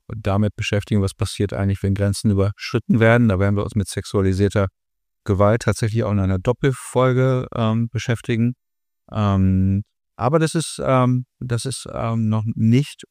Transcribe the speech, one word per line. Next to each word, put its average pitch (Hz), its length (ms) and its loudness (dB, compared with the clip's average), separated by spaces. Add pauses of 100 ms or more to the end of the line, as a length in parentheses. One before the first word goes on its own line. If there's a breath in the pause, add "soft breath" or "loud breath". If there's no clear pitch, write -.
(160)
damit 104 400 0
beschäftigen, 104 460 -2
was 95 140 -2
passiert 101 380 -4
eigentlich, 98 280 -2
wenn 98 140 0
Grenzen 101 360 0
überschritten 101 680 0
werden. 113 300 6
Da 92 100 2
werden 101 160 2
wir 101 80 0
uns - 120 -8
mit 98 120 -2
sexualisierter 98 800 0 (560)
Gewalt 101 400 2
tatsächlich 110 400 -2
auch 101 80 -2
in 104 80 0
einer 95 200 0
Doppelfolge, 127 1160 0
ähm, 113 360 0
beschäftigen. 117 640 -2 (580)
Ähm, 95 720 2 (340)
aber 135 220 0
das 160 160 0
ist, - 280 -6
ähm, 127 420 2 (140)
das 123 260 -6
ist, 127 260 -10
ähm, 113 380 -2
noch 110 140 0 (120)
nicht 120 540 2